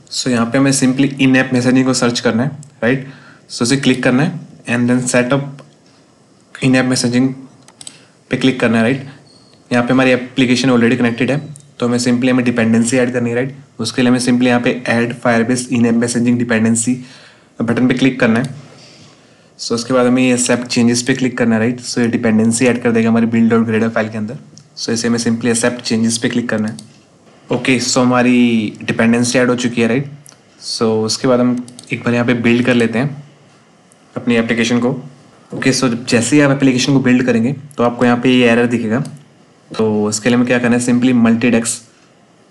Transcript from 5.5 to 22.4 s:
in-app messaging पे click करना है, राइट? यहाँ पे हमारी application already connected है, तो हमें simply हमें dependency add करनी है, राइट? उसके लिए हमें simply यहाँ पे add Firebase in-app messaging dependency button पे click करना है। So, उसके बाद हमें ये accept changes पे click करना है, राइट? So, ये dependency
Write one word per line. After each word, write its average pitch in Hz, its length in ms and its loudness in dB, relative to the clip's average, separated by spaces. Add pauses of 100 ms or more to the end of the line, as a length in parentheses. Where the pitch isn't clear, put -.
in-app 127 240 2
messaging 123 400 0 (1040)
पे - 60 -4
click 131 240 0
करना 117 160 2
है, 113 60 2
राइट? 139 240 -2 (680)
यहाँ 120 120 2
पे 123 80 -2
हमारी 127 180 4
application 123 600 0
already 120 280 2
connected 120 320 0
है, 143 300 -6 (180)
तो 123 100 -2
हमें 123 100 0
simply 123 320 0
हमें 127 140 2
dependency 117 520 2
add 123 160 0
करनी 120 180 -2
है, 117 60 -4
राइट? 131 180 -4 (240)
उसके 113 240 -4
लिए 123 60 4
हमें 123 100 4
simply 123 240 2
यहाँ 123 180 2
पे 123 280 -2
add 117 320 0
Firebase 120 520 0
in-app 117 320 2
messaging 120 400 0
dependency 113 500 0 (680)
button 117 260 0
पे 127 60 2
click 127 260 0
करना 113 200 2
है। 143 140 -6 (1040)
So, - 120 -6
उसके 120 220 -4
बाद 123 120 2
हमें 127 160 2
ये 127 160 2
accept 120 280 -2
changes 120 360 0
पे 131 120 0
click 127 240 -4
करना 117 160 0
है, 113 60 0
राइट? 120 200 -2
So, - 180 -8
ये 120 100 0
dependency 113 580 0